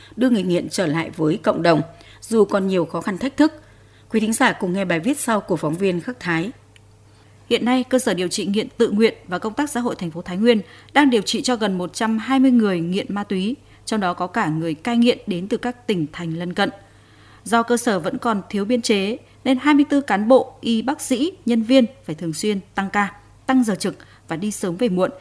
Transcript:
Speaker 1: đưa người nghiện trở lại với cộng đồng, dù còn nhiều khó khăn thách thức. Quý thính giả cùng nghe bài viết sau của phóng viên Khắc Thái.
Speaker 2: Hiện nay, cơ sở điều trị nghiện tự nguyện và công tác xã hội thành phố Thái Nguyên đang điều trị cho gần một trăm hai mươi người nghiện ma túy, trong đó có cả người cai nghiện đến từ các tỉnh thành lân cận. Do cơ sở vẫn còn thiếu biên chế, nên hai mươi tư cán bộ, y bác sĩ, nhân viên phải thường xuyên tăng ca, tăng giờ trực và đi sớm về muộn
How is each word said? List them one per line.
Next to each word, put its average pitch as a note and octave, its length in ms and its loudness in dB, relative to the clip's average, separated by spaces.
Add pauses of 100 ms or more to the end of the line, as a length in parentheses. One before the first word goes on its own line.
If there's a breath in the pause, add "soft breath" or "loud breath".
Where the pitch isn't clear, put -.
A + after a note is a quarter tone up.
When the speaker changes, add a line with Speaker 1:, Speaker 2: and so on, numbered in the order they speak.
(160 loud breath)
Speaker 1:
đưa B3+ 140 2
người A3 140 2
nghiện F3 260 0
trở F3+ 180 -2
lại D#3+ 220 -2
với D#3+ 280 0
cộng - 240 -2
đồng, E3 200 4 (400 loud breath)
dù A3 240 2
còn G3 220 0
nhiều F#3 180 0
khó E3 160 -6
khăn G3 160 -6
thách C4 200 -6
thức. D#4 160 4 (580 soft breath)
Quý A3+ 80 0
thính A3 140 0
giả A3+ 180 4
cùng F3+ 220 -4
nghe G3 120 -2
bài F3 140 0
viết B3 200 -2
sau G#3+ 220 -2
của F#3 140 -4
phóng D#3 200 -2
viên F3+ 260 -2
Khắc B3 180 -10
Thái. E3+ 320 -2 (1000 soft breath)
Speaker 2:
Hiện A3+ 160 0
nay, B3+ 180 2
cơ B3+ 160 0
sở A3 140 0
điều F3+ 140 -2
trị F3 180 -6
nghiện G3+ 220 -2 (100)
tự A#3 120 4
nguyện G#3+ 240 2 (140)
và F3+ 120 -4
công G#3+ 140 -6
tác C#4+ 160 -2
xã - 100 -4
hội B3 160 -2
thành E3+ 160 -8
phố E3 100 -10
Thái F3+ 160 -8
Nguyên A3+ 240 4 (320 loud breath)
đang C#4+ 160 6
điều A#3 120 4
trị G3 200 -4
cho B3+ 140 0
gần F#3+ 220 -2
một F3+ 160 -6
trăm A3 240 -2
hai B3 220 0
mươi C4 120 6
người G#3+ 280 4
nghiện F3+ 340 -4
ma G3+ 100 -4
túy, G3+ 320 -2 (300 soft breath)
trong A3 140 -2
đó F3+ 140 0
có F3+ 140 -6
cả F3+ 220 -2
người D#3+ 240 -2
cai A#3 240 -4
nghiện A#3 200 4 (100)
đến F#3 200 -4
từ A3 100 -2
các - 300 -8
tỉnh F3 240 0
thành E3 220 -8
lân F3 200 -6
cận. G3+ 160 0 (760 soft breath)
Do A#3 200 2
cơ A#3+ 140 0
sở G#3+ 220 0
vẫn E3+ 180 -4
còn A3 320 -2
thiếu G3 160 -4
biên A#3+ 160 0
chế, G#3 360 0 (260 soft breath)
nên B3+ 180 2
hai D4 120 4
mươi C#4+ 160 6
tư C#4+ 120 2
cán G#3+ 260 0
bộ, B3+ 340 6
y A3+ 200 0
bác C4+ 200 -4
sĩ, C4 300 -2 (140)
nhân A#3 180 0
viên B3 220 6 (200)
phải D#3+ 100 -10
thường E3 180 -6
xuyên G#3 260 -4 (160)
tăng G3 140 -4
ca, G3+ 240 -2 (320)
tăng C4 180 4
giờ G#3+ 120 0
trực F3+ 220 -4 (300 loud breath)
và E3+ 80 -6
đi G3+ 160 -4
sớm F3+ 260 -4
về B3 120 0
muộn F3+ 320 0